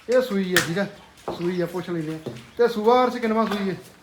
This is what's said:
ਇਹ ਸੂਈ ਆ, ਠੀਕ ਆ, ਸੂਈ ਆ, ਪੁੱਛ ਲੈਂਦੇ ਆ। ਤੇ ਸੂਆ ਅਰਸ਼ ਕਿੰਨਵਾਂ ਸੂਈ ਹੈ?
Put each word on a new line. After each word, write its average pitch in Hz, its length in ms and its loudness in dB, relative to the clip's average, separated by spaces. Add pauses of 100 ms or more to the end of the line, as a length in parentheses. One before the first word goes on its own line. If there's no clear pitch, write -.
ਇਹ 254 140 4
ਸੂਈ 196 320 -2
ਆ, - 20 2 (100)
ਠੀਕ 170 120 -2
ਆ, 202 80 0 (520)
ਸੂਈ 175 220 -2
ਆ, 170 60 0
ਪੁੱਛ 180 240 -8
ਲੈਂਦੇ 160 240 -4
ਆ। 160 40 -8 (380)
ਤੇ 233 120 4
ਸੂਆ 233 360 4
ਅਰਸ਼ 247 120 0
ਕਿੰਨਵਾਂ 220 300 0
ਸੂਈ 196 240 -2
ਹੈ? 170 60 -4 (260)